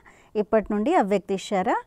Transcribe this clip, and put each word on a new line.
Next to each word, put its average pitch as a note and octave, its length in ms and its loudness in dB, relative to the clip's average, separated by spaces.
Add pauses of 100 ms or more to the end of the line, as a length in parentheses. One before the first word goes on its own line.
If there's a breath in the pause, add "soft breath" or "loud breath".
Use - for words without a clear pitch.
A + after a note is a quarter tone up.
(360 soft breath)
ఇప్పటి G#3+ 380 0
నుండి G#3+ 200 0
అవ్యక్త G3+ 380 2
ఇషారా. G3+ 540 -2